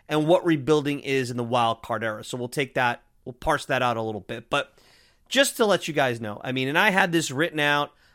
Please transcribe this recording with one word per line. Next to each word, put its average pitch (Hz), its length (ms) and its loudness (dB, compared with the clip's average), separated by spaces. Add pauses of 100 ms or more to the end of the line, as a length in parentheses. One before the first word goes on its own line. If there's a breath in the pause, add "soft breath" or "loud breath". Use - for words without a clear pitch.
and 151 180 0
what 180 200 4
rebuilding 147 540 2
is 135 300 -2
in 120 60 -6
the 120 80 -4
wild 117 380 0
card 110 200 -6
era. 107 220 -6
So - 140 -10
we'll 120 100 -6
take 135 240 -4
that, 123 300 -2 (240)
we'll 127 80 -14
parse 151 320 -2
that 127 160 0
out 120 160 0
a 113 40 -4
little 107 200 -6
bit. 117 260 -14
But - 240 -2 (560 soft breath)
just 269 300 2
to 226 80 4
let 180 220 2
you 165 40 -6
guys 127 300 0
know, 104 200 -8
I 131 100 -6
mean, 131 160 -2
and 151 100 0
I 208 100 4
had 190 240 2
this 160 180 0
written 151 300 -2
out, 147 320 0 (220 soft breath)